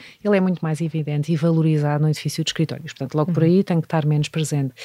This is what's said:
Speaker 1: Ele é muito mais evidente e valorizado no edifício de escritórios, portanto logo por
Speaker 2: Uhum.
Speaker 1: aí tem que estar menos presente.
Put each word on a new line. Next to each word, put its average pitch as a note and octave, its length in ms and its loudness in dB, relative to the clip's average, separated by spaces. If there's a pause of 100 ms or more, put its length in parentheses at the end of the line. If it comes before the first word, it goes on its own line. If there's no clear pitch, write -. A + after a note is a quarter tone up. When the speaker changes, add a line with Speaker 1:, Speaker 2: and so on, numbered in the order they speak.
(240)
Speaker 1:
Ele G#3 140 2
é - 20 4
muito F#3 200 0
mais D#3+ 220 -2
evidente D3 520 -2
e - 20 2
valorizado D#3 680 2
no D#3 80 4
edifício D#3 320 -4
de - 80 -4
escritórios, D3 420 -4
portanto C3+ 220 -8
logo D#3 180 0
por D#3 80 2
Speaker 2:
Uhum. E3 80 4
Speaker 1:
aí F#3 140 4
tem E3+ 180 0
que - 60 -6
estar D#3 180 0
menos D3+ 240 2
presente. C#3+ 560 -2